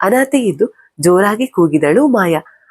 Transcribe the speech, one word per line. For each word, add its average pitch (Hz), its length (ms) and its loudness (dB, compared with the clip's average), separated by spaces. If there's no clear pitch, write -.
"ಅನಾಥೆ" 262 380 0
ಎಂದು 180 260 -2
ಜೋರಾಗಿ 202 480 0
ಕೂಗಿದಳು 160 600 0
ಮಾಯಾ. 180 340 0